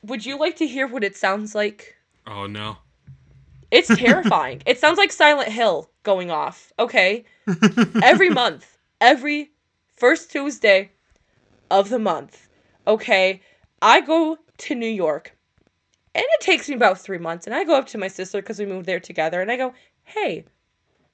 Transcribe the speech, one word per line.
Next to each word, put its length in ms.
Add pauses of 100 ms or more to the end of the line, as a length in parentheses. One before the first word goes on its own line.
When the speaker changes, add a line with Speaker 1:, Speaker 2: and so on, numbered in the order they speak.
Speaker 1:
Would 220
you 140
like 180
to 100
hear 200
what 180
it 120
sounds 380
like? 400 (320)
Speaker 2:
Oh, 200
no. 300 (920)
Speaker 1:
It's 260
terrifying. 640
Speaker 2:
<laughs> 40
Speaker 1:
It 120
sounds 200
like 140
Silent 380
Hill 400 (140)
going 260
off, 480
okay? 460 (220)
Speaker 2:
<laughs> 560
Speaker 1:
Every 280
month. 480 (220)
Every 500 (460)
first 340
Tuesday 600 (800)
of 200
the 80
month, 500 (380)
okay? 560 (400)
I 180
go 380 (200)
to 160
New 140
York, 480 (760)
and 120
it 140
takes 280
me 60
about 240
three 200
months, 280
and 80
I 100
go 120
up 120
to 100
my 100
sister 320
'cause 180
we 60
moved 220
there 140
together, 420
and 100
I 60
go, 160 (300)
"Hey, 420 (680)